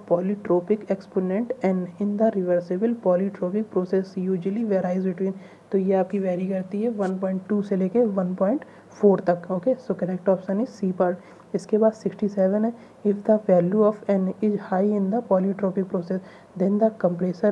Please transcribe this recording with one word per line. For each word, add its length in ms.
polytropic 760
exponent 580
N 240
in 180
the 160
reversible 600
polytropic 640
process 460
usually 540
varies 340
between, 280
तो 60
ये 180
आपकी 240
वेरी 300
करती 320
है 160
वन 220
पॉइंट 300
टू 120
से 140
लेके 280
वन 180
पॉइंट 300
फ़ोर 200
तक। 220
ओके, 260
so 240
correct 280
option 360
is 40
C 120
part। 140
इसके 220
बाद 160
सिक्सटी 340
सेवन 380
है, 80
if 100
the 100
value 400
of 60
N 240
is 160
high 200
in 120
the 100
polytropic 600
process, 280
then 220
the 100
compressor 480